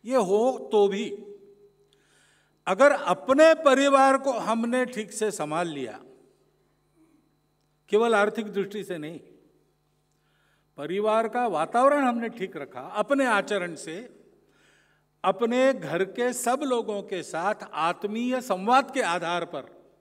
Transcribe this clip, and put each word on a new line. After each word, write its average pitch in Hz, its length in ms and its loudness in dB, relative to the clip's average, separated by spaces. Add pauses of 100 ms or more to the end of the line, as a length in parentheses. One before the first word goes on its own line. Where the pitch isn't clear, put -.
ये 247 120 -2
हो 220 560 0
तो 208 160 6
भी 202 200 -4 (1600)
अगर 240 260 6
अपने 269 640 4
परिवार 269 640 4
को 269 140 -2
हमने 226 540 -2
ठीक 220 260 -10
से 214 180 -2
संभाल 160 380 -4
लिया, 131 300 -10 (1900)
केवल 226 240 4
आर्थिक 208 380 0
दृष्टि 196 320 -6
से 175 140 -10
नहीं, 156 200 -12 (1600)
परिवार 208 500 0
का 247 180 -2
वातावरण 240 580 2
हमने 233 240 -2
ठीक - 280 -10
रखा, 139 240 -12
अपने 214 460 0
आचरण 196 480 -2
से, 160 240 -12 (1300)
अपने 240 480 2
घर 170 340 -2
के 240 260 -4
सब 247 320 -2
लोगों 214 380 -4
के 185 200 -8
साथ 190 460 -6 (120)
आत्मीय 214 600 -2
संवाद 247 540 2
के 269 80 -2
आधार 170 420 -2
पर 156 240 -12 (320)